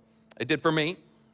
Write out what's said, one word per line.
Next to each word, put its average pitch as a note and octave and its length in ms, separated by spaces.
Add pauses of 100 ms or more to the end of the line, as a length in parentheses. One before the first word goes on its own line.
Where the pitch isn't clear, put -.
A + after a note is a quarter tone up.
(380)
it A#2+ 80
did C#3+ 160
for E3 80
me. D#3 260 (380)